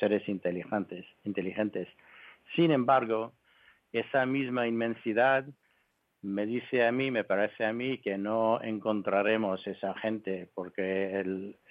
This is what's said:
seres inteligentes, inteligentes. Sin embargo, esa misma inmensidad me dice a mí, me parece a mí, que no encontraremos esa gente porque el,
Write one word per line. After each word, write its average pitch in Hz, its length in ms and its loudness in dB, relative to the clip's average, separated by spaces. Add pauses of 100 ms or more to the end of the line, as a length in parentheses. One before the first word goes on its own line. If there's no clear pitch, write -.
seres 104 280 2
inteligentes, 90 760 -4 (160)
inteligentes. 95 640 -4 (680)
Sin 170 160 6
embargo, 120 600 2 (580)
esa 127 340 0
misma 127 400 0
inmensidad 117 800 2 (800)
me 98 220 -2
dice 120 400 0
a 117 60 4
mí, 135 180 0
me 117 140 0
parece 104 400 0
a 107 80 0
mí, 123 260 -4
que 98 180 -2
no 110 460 2
encontraremos 104 1040 0
esa 98 280 -4
gente 98 600 -6
porque 95 640 -2
el, 95 380 -4 (140)